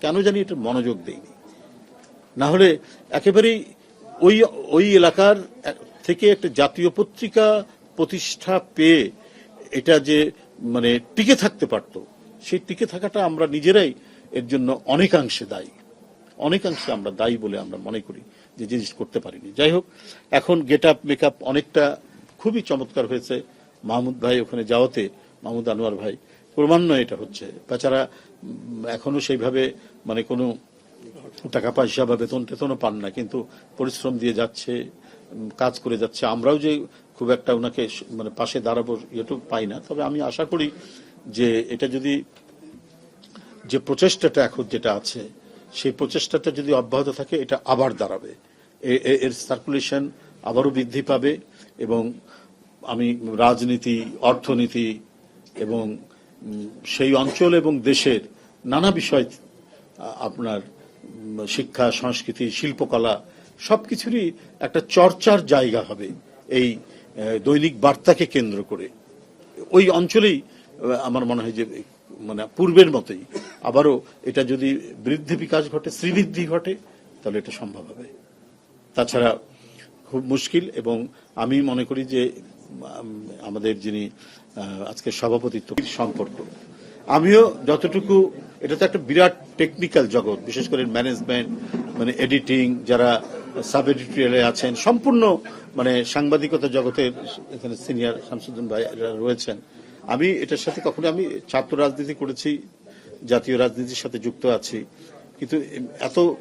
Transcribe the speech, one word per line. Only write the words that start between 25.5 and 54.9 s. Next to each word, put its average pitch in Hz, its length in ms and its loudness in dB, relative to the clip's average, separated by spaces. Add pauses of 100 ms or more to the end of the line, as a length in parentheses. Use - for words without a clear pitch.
আনোয়ার 107 260 -2
ভাই, 101 200 -8 (380)
ক্রমান্বয়ে 156 480 4
এটা 107 140 -4
হচ্ছে। - 360 -14 (180)
বেচারা, 131 380 0 (360)
উম, 117 440 -14
এখনো 139 320 -4
সেইভাবে, 131 540 -2 (320)
মানে, 113 180 -4
কোনো 123 340 -4 (920)
টাকা 120 200 -2
পয়সা 127 340 0
বা 117 100 2
বেতন 117 300 -4
টেতনও 135 300 -6
পান 110 180 -4
না, 101 160 -8
কিন্তু 117 380 -8 (300)
পরিশ্রম 127 400 -4
দিয়ে 117 160 -2
যাচ্ছে, 120 560 -6 (420)
উম, 107 260 -12
কাজ 127 220 0
করে 120 180 -4
যাচ্ছে। 113 280 -4
আমরাও 120 320 2
যে 151 280 -2 (300)
খুব 123 160 -2
একটা 123 220 0
ওনাকে 117 360 -2
স-, - 220 -14
মানে, 110 180 -10
পাশে 117 300 -6
দাঁড়াবো, 117 380 -2 (140)
এটাও 117 280 -8 (100)
পাই 113 180 -4
না। 104 200 -10
তবে 147 160 -6
আমি 147 180 -4
আশা 135 240 -4
করি 156 260 -2 (560)
যে 117 420 0
এটা 123 180 -4
যদি 135 360 -2 (1500)
যে 131 100 0
প্রচেষ্টাটা 147 680 2
এখন 123 260 -6
যেটা 113 220 -2
আছে, 104 360 -8 (440)
সেই - 180 -2
প্রচেষ্টাটা 151 600 -2
যদি 143 220 -2
অব্যাহত 131 360 0
থাকে, 135 320 -6
এটা 131 240 -2
আবার 127 320 2
দাঁড়াবে। 95 380 -6 (460)
এ-, 127 220 0
এ-, 131 220 2
এর 127 60 -2
সার্কুলেশন 139 760 -4 (340)
আবারও 131 260 2
বৃদ্ধি 127 320 -2
পাবে 139 360 0 (400)
এবং 117 360 -2 (680)
আমি 120 360 -2 (200)
রাজনীতি, 120 680 2 (160)
অর্থনীতি 120 800 0 (560)